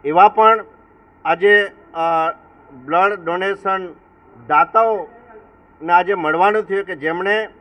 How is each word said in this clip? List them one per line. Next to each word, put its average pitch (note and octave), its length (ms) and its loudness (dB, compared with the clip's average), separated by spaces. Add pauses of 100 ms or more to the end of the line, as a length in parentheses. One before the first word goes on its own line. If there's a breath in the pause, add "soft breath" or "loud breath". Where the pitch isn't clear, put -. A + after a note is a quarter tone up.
એવા E3+ 220 4
પણ A3 320 2 (640)
આજે, G3+ 400 2 (300)
અ, E3 360 -2 (540)
બ્લડ F3+ 400 -2
ડોનેશન F#3+ 640 -4 (600)
દાતાઓને E3+ 1500 -2
આજે F3+ 200 2
મળવાનું F#3 500 0
થયું G3 200 -6
કે F#3 120 -10
જેમણે F3+ 520 -4 (140)